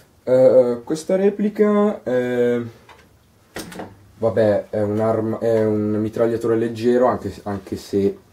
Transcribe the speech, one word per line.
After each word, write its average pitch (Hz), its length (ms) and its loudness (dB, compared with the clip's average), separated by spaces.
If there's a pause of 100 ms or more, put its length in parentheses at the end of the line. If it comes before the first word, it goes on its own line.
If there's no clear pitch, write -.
(220)
Eh, 127 640 4
questa 160 320 -4
replica, 208 880 0
eh, 123 640 0 (1500)
vabbè, 107 520 2
è 107 120 -2
un'arma, 110 560 -2
è 113 260 2
un 107 360 0
mitragliatore 113 560 -2
leggero, 117 500 0
anche, 104 360 -4
anche 101 340 -8
se 98 420 -2 (140)